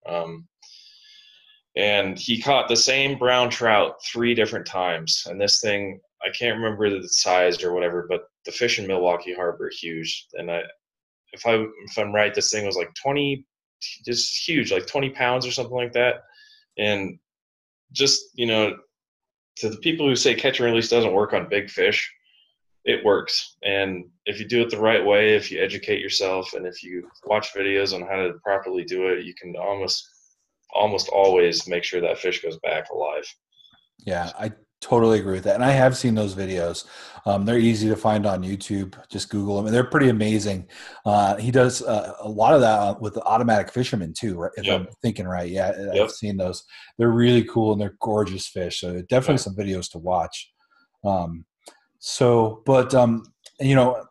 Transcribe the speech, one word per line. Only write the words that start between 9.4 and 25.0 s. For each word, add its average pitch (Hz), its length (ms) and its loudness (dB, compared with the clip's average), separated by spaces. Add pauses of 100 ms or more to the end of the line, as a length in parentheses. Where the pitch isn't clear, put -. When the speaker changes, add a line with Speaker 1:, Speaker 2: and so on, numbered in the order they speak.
Speaker 1:
are - 40 -6
huge. 82 640 -10
And 87 160 -10
I, 85 120 -4 (680)
if - 140 -8
I, 117 60 4 (340)
if - 120 -10
I'm 104 140 -2
right, 104 220 2
this 101 160 0
thing 104 160 -2
was, 95 100 -4
like, 85 140 -4 (100)
twenty, 139 440 -2 (600)
just - 440 -4
huge, 127 240 0
like, 92 140 -2
twenty 139 240 -4
pounds 127 360 0
or 123 60 -6
something 120 240 -6
like 120 160 -4
that. 120 240 2 (600)
And 101 400 -2 (720)
just, 135 300 0 (120)
you 120 120 -2
know, 107 300 2 (840)
to 147 100 -4
the 113 100 -8
people 160 300 0
who 127 80 2
say 120 180 2
catch 127 240 -2
and 123 100 0
release 117 200 0
doesn't 113 240 2
work 104 200 0
on 87 160 -2
big 101 220 -2
fish, - 400 0 (760)
it 117 200 0
works. - 580 0
And 95 440 -2 (200)
if 104 140 -6
you 104 80 -10
do 120 140 2
it 117 80 0
the 107 100 -4
right 110 240 4